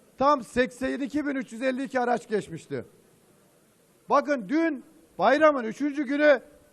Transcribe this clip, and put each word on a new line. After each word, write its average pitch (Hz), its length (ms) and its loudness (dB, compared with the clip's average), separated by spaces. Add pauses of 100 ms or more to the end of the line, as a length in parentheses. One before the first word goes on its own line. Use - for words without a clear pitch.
(180)
tam 277 260 2
seksen 254 560 -4
iki 277 260 -4
bin 285 80 -4
üç 254 180 -8
yüz 226 100 -10
elli 262 200 -2
iki 254 180 -4
araç 240 280 -2
geçmişti. 165 560 -6 (1200)
Bakın 254 400 0
dün 311 360 0 (340)
bayramın 269 460 4
üçüncü 277 380 -6
günü 285 380 2 (320)